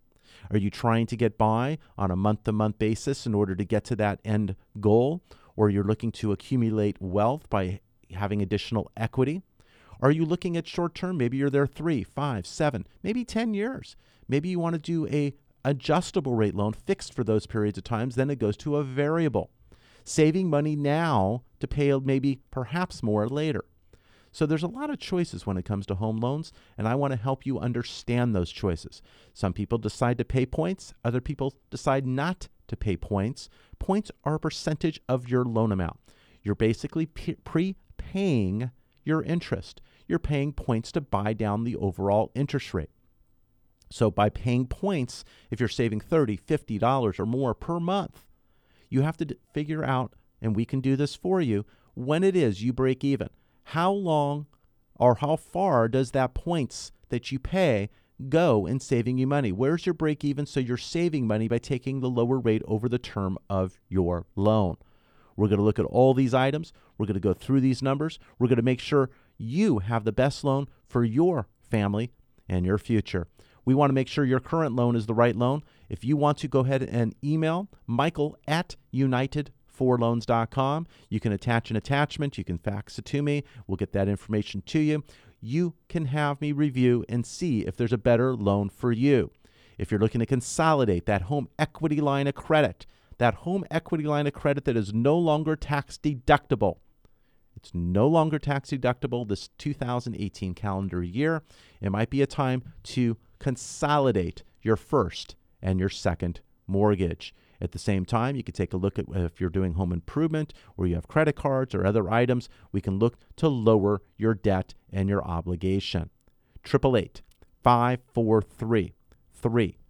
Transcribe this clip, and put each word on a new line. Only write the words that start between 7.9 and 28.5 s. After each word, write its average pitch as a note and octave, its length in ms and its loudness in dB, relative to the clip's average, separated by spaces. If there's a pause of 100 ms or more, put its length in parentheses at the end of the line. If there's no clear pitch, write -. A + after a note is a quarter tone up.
having G2+ 280 -4
additional G2+ 560 -4
equity? C3 460 -2 (580)
Are C#3+ 120 4
you D#3+ 120 2
looking E3+ 320 -2
at E3 100 -4
short-term? F3+ 520 -4
Maybe A#2+ 180 0
you're C#3 140 0
there C#3 160 2
three, D3 380 -2
five, C3 420 -4
seven, C#3 400 -2 (160)
maybe A3+ 220 -4
ten A3+ 280 -2
years. G#3+ 440 -6 (320)
Maybe D3 200 0
you F3+ 120 -2
want E3 140 -2
to E3 40 -4
do D#3+ 300 -4
a C#3+ 260 -2 (300)
adjustable C#3+ 680 0
rate G#2+ 200 2
loan G#2 180 -2
fixed - 400 -6
for B2 120 -4
those G#2+ 220 2
periods G#2 320 -2
of F#2 60 -12
times, A#2+ 300 -4
then C3 160 0
it C#3 80 -4
goes G#2 200 0
to D3 180 -4
a D3 80 -2
variable. C#3+ 680 0 (540)
Saving D#3+ 440 2
money D3+ 280 0
now C#3+ 680 0 (160)
to - 80 -4
pay C#3+ 320 0
maybe C3+ 420 0 (120)
perhaps D3 500 -4
more G#2+ 260 2
later. D3 360 -4 (640)
So - 140 0
there's D3+ 180 0
a F3 60 -4
lot C4+ 220 -6
of C#4 100 -8
choices F3 460 -4
when G2 100 -2
it F#2 80 -4
comes G2+ 220 -4
to G2 80 -4
home A2 240 -4
loans, C#3 340 -4 (240)
and G#2+ 100 -4
I A#2 80 0
want C#3 180 -2
to B2+ 60 -4
help C3 280 -6
you C3 120 -2
understand A#2+ 800 -2
those F2+ 160 -2